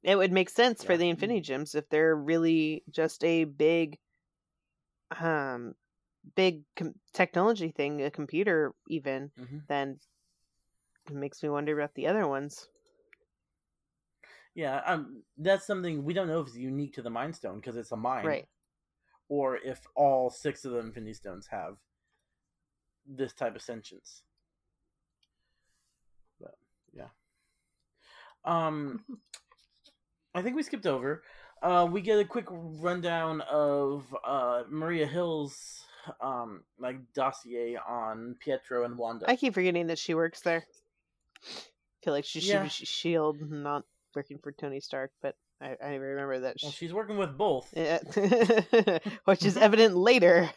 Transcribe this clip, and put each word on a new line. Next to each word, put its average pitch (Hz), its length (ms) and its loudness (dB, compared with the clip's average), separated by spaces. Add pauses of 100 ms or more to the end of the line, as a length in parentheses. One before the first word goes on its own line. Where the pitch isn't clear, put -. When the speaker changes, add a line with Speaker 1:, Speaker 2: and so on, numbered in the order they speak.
Speaker 1:
It 190 140 6
would 190 140 4
make 185 180 4
sense 233 340 2
for 185 100 2
Speaker 2:
Yeah. 175 40 4
Speaker 1:
the 175 120 2
Infinity 196 320 -2
Gems 143 320 -6
if 147 160 -4
they're 160 260 4
really 156 720 2
just - 340 -2
a 165 220 4
big, 156 520 2 (1200)
um, 135 540 -2 (640)
big 180 280 2 (120)
com-, 160 200 -6 (180)
technology 185 580 0
thing, 147 320 -4
a 147 80 -4
computer 156 640 0 (160)
even, 139 500 -6
Speaker 2:
Mm-hmm. 127 280 -14
Speaker 1:
then 139 320 -4 (1080)
it 147 60 -12
makes 139 280 -8
me 151 60 -2
wonder 147 300 -2
about 147 160 -4
the 135 120 -2
other 190 200 2
ones. 143 400 -6 (1900)
Speaker 2:
Yeah, 143 320 -4
um, 156 380 -4 (140)
that's 190 280 2
something 175 380 -4
we 160 100 -4
don't 185 140 0
know 160 140 0
if 139 60 -6
it's 117 100 -20
unique 131 380 -6
to 135 60 -12
the 117 80 -8
Mind 131 260 -6
Stone, 104 260 -12
'cause 117 160 -10
it's 117 140 -10
a 117 60 -6
mind. 120 300 -2
Speaker 1:
Right. 147 200 -4 (840)
Speaker 2:
Or 135 280 -2
if - 380 -10
all 131 340 4
six - 360 -8
of 127 80 -6
the 120 60 -2
Infinity 110 340 -12
Stones 101 340 -14
have 98 300 -10 (1300)
this 135 260 -6
type 113 220 -6
of 110 60 -14
sentience. - 600 -16 (2250)
But, - 160 -20 (380)
yeah. 64 160 -20 (1400)
Um, 156 640 -4
Speaker 3:
<laughs> - 1300 -20
Speaker 2:
I 180 60 -4
think 247 140 -4
we 311 80 -2
skipped 226 220 -8
over. 139 380 -2 (380)
Uh, 175 280 4
we 190 120 -2
get 208 180 4
a 202 60 4
quick 233 240 -6
rundown 165 920 -4
of, 143 720 0 (100)
uh, 123 460 0
Maria 156 380 -2
Hill's, 156 800 -6 (360)
um, 120 420 -6 (140)
like, 127 200 -8 (160)
dossier 120 640 -4
on 117 600 -8
Pietro 131 460 -2
and 120 120 -8
Wanda. 117 320 -4
Speaker 1:
I 247 80 6
keep 247 160 0
forgetting 175 340 2
that 165 100 -4
she - 160 -4
works 165 280 -2
there. 165 240 -2 (1400)
Feel 156 100 -2
like 143 120 -2
she - 160 -8
should 185 80 -2
Speaker 2:
Yeah. 202 140 2
Speaker 1:
be 147 60 -6
sh-, - 180 -10
shield, 156 540 -2
not 147 440 -6 (280)
working 143 240 -10
for 143 140 -14
Tony 139 300 -10
Stark, 139 300 -10 (100)
but - 140 -6 (260)
I, 135 200 -12
I 143 140 -8
remember 135 460 -6
that 131 200 -6
Speaker 2:
Well, 147 100 -8
Speaker 1:
sh- - 40 -12
Speaker 2:
she's 165 180 -10
working 208 240 -6
with 156 200 -4
both. 165 380 -2
Speaker 1:
Yeah. 160 240 0
<laughs> 208 1000 4 (260)
Which 185 200 6
is 190 100 4
evident 214 400 8
later. 180 600 8